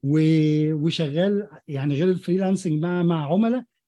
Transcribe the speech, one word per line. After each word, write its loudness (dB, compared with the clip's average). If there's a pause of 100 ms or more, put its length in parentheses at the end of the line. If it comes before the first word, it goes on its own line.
و-، 2
وشغال -2 (200)
يعني -2
غير 2
الفريلانسنج 0
مع، -2
مع 0
عملاء، 0 (240)